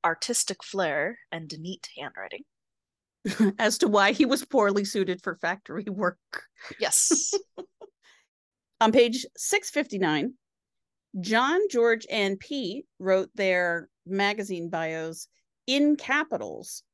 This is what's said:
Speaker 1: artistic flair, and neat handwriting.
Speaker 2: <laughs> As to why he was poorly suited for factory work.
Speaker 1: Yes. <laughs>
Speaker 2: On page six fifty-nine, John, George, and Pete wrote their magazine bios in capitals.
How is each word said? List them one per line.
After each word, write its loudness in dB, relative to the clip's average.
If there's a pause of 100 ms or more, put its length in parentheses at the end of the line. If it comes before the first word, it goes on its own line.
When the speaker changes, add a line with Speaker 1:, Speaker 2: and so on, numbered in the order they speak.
Speaker 1:
artistic -2
flair, -2 (120)
and -10
neat -14
handwriting. -12 (800)
Speaker 2:
<laughs> 2
As 2
to 4
why 6
he 2
was 0
poorly 2
suited -2
for -6
factory -6
work. -6 (340)
Speaker 1:
Yes. 2 (240)
<laughs> -12
Speaker 2:
On 6
page 6 (120)
six -2
fifty-nine, 0 (880)
John, 2
George, 2
and 0
Pete -8 (140)
wrote 2
their 0 (180)
magazine -2
bios -6 (380)
in 4
capitals. -6 (100)